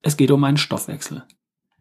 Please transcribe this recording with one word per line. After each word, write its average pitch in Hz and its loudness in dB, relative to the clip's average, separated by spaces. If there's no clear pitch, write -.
Es 147 -2
geht 135 4
um 143 4
meinen 143 2
Stoffwechsel. - -8